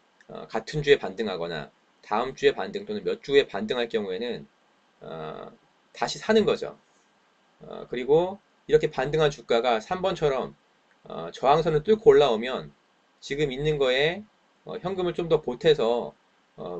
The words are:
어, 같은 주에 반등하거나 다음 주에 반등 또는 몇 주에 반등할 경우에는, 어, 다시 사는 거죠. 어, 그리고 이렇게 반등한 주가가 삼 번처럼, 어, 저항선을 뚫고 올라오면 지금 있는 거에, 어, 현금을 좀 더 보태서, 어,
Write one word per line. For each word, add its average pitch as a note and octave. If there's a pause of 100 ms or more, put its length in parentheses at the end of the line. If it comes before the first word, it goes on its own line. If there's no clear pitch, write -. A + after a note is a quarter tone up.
(280)
어, E2+
같은 C#3+
주에 C#3+
반등하거나 F2+ (300)
다음 B2
주에 C#3
반등 G2
또는 G#2
몇 -
주에 C#3
반등할 A2+
경우에는, G2 (540)
어, D#2+ (420)
다시 -
사는 A3
거죠. - (840)
어, -
그리고 D#3 (280)
이렇게 D3+
반등한 D3
주가가 A#2
삼 F#3
번처럼, D3 (500)
어, E2
저항선을 D3+
뚫고 G#3+
올라오면 A#2+ (460)
지금 C#3+
있는 D3
거에, C#3 (420)
어, -
현금을 F3+
좀 E3+
더 D#3+
보태서, A#2+ (400)
어, F2+